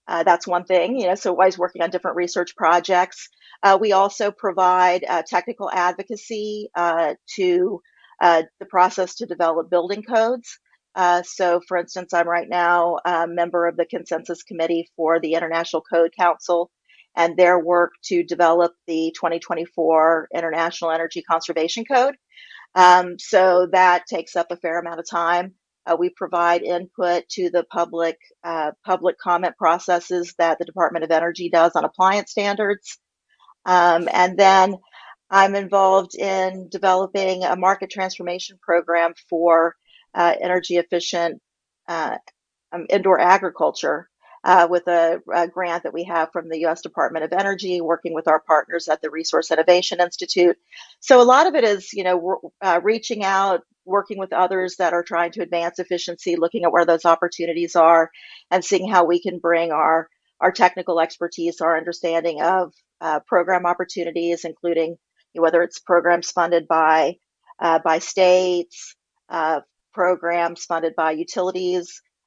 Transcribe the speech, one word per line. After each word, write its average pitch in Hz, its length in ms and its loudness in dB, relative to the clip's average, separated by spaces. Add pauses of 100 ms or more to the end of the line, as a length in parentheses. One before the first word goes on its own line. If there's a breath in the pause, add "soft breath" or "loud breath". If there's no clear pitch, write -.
uh, 165 160 -2
that's 170 240 2
one 180 160 -2
thing, 185 340 0
you 208 100 -2
know, 185 80 0
so 175 160 -4
always 180 260 2
working 175 240 -4
on 165 80 -2
different 180 260 -6
research 175 400 -4
projects. 175 720 0 (340 soft breath)
Uh, 196 180 6
we 214 120 0
also 196 400 0
provide, 185 760 0
uh, 170 200 -2
technical 185 420 -6
advocacy, 208 1040 -6
uh, 170 420 -2 (200)
to, 180 460 -2 (400 soft breath)
uh, 170 220 4 (160)
the 202 60 -16
process 185 500 0
to 214 100 -12
develop 165 440 -2
building 180 340 -2
codes. 233 540 -2 (380)
Uh, 175 280 2
so, 175 440 -2
for 190 80 -4
instance, 175 380 -8
I'm 170 160 0
right 170 180 -2
now 175 560 0
a 170 240 -2
member 170 400 -2
of 165 80 -4
the 165 100 -2
Consensus 170 580 -8
Committee 170 520 -6
for 165 240 0
the 160 140 -4
International 165 480 -4
Code 170 360 0
Council 175 540 0 (440 soft breath)
and 170 220 0
their 180 220 6
work 175 320 2 (140)
to 175 180 0
develop 170 500 2 (140)
the 160 280 -4
twenty 170 220 -4
twenty-four 165 960 0
International 165 560 -4
Energy 165 320 -4
Conservation 170 640 -4
Code. 269 300 0 (580 loud breath)
Um, 180 460 6
so 180 520 4
that 180 360 4
takes - 280 -10
up 170 140 -2
a 170 80 -10
fair 165 220 -6
amount 170 200 -8
of 165 80 -12
time. 175 460 -2 (320)
Uh, 170 140 0
we 175 100 0
provide 170 540 0
input 175 640 -4
to 180 220 -4
the 175 200 0
public, 170 460 -4 (260)
uh, 160 280 -4 (120)
public 185 360 -2
comment 175 380 -2
processes 175 840 -2
that 165 180 2
the 170 80 -6
Department 165 400 -2
of 160 60 -2
Energy 170 400 -2
does 170 240 4
on 147 80 0
appliance 190 480 0
standards. 202 640 -4 (640 soft breath)
Um, 175 480 4
and 180 240 2
then 190 420 6 (520 loud breath)
I'm 196 240 4
involved 190 600 2
in 190 540 -4
developing 190 720 -2
a 175 120 0
market 190 360 -2
transformation 185 680 -10
program 170 540 0 (160)
for, 165 460 2 (400 soft breath)
uh, - 260 2
energy 180 360 -2
efficient, 170 640 -4 (440)
uh, 165 300 -6 (540)
um, 170 180 -10
indoor 190 300 2
agriculture, 175 920 0 (340 soft breath)
uh, 175 260 6
with 175 180 -2
a, 170 340 2 (120)
a 170 140 0
grant 175 360 -6
that 156 100 -8
we 170 100 -8
have 170 280 -4
from 165 180 -8
the 160 100 -8
U 165 100 -2
S 165 120 -4
Department 156 440 -4
of - 80 -6
Energy, 190 480 -4
working 165 320 -4
with 156 140 -8
our 156 140 2
partners 165 460 -2
at 156 140 -2
the 156 80 -8
Resource 160 420 -4
Innovation 175 500 2
Institute. 175 560 0 (420 loud breath)
So 254 220 6
a - 20 8
lot 269 240 6
of 302 80 -2
it 262 80 2
is, 202 300 -2
you 196 100 -6
know, 180 140 0
we're, 175 180 -6 (260)
uh, 180 220 0
reaching 214 400 -2
out, 190 380 0 (240)
working 196 320 -2
with 190 160 -8
others 185 440 -2
that 175 160 0
are 175 100 -2
trying 170 280 -4
to 175 100 -10
advance 170 380 -6
efficiency, 175 560 -6
looking 170 280 -2
at 170 80 2
where 175 140 2
those 165 200 2
opportunities 170 720 0
are, 165 340 6 (400 loud breath)
and 180 140 0
seeing 185 260 -2
how 175 160 4
we 175 160 2
can 180 180 -8
bring 170 320 0
our, 160 380 0 (300)
our 185 120 2
technical 180 480 0
expertise, 170 640 -4
our 160 160 2
understanding 165 640 -4
of, 180 320 0 (280)
uh, 156 260 -4
program 180 380 0
opportunities, 170 800 -4
including 165 520 -4 (360)
whether 165 300 2
it's - 160 -8
programs 175 520 0
funded 170 360 0
by, 160 500 2 (420 soft breath)
uh, 165 200 0
by 165 200 0
states, 180 960 0 (340)
uh, 160 300 -4 (340)
programs 170 720 -2
funded 165 300 -4
by 160 160 0
utilities, 180 920 -6 (260)